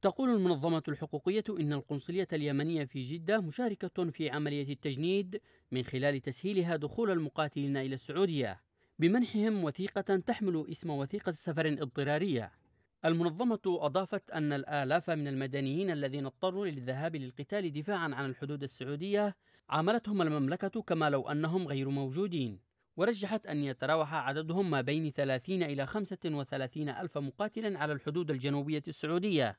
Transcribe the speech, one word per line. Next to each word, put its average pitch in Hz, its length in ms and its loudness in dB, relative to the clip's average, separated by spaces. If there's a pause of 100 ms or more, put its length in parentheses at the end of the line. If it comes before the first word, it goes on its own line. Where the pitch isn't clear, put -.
تقول 247 280 4
المنظمة 170 580 4
الحقوقية 156 600 -2
إن 165 240 0
القنصلية 151 600 -2
اليمنية 147 520 0
في 135 200 -8
جدة 170 360 0
مشاركة 180 680 -2
في 151 200 -2
عملية 143 420 -2
التجنيد 180 680 0 (320)
من 127 100 0
خلال 135 380 0
تسهيلها 170 560 0
دخول 156 340 0
المقاتلين 147 680 0
إلى 135 180 -2
السعودية 147 680 0 (380)
بمنحهم 208 680 4
وثيقة 196 520 0
تحمل 185 540 0
اسم 165 200 -6
وثيقة 143 420 -2
سفر 156 360 0
اضطرارية. 143 840 0 (520)
المنظمة 170 640 2
أضافت 180 640 0
أن 151 220 0
الآلاف 143 580 0
من 151 180 0
المدنيين 139 640 -2
الذين 143 360 -2
اضطروا 185 400 -2
للذهاب 143 500 -4
للقتال 147 560 -4
دفاعا 156 420 -2
عن 139 120 -2
الحدود 139 360 -6
السعودية 185 720 -2 (320)
عاملتهم 196 540 2
المملكة 156 600 0
كما 160 280 2
لو 139 180 2
أنهم 160 400 0
غير 135 200 0
موجودين، 139 680 0 (380)
ورجحت 202 500 0
أن 147 180 0
يتراوح 147 500 2
عددهم 160 560 0
ما 139 100 2
بين 147 300 0
ثلاثين 139 520 0
إلى 139 240 -2
خمسة 202 380 -4
وثلاثين 143 640 -2
ألف 160 300 -6
مقاتلا 202 600 -4
على 151 140 0
الحدود 151 380 -2
الجنوبية 143 580 0
السعودية. 156 720 0